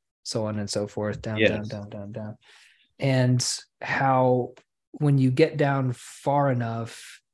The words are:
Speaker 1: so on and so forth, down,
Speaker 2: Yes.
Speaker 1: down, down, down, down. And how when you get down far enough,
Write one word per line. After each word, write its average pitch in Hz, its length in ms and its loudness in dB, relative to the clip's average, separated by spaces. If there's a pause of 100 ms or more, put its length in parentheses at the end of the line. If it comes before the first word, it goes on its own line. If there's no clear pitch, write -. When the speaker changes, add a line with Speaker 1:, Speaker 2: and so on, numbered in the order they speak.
(220)
Speaker 1:
so 110 240 -4
on 107 140 -4
and 101 100 -6
so 104 160 -2
forth, 104 340 -6
down, 110 180 -4
Speaker 2:
Yes. 107 120 6
Speaker 1:
down, 107 160 -2
down, 104 240 -10
down, 104 220 -12
down. 107 240 -10 (640)
And 127 440 2 (360)
how 127 720 2 (400)
when 143 260 2
you 131 140 4
get 151 240 4
down 139 360 2
far 139 600 0
enough, 117 680 -6 (140)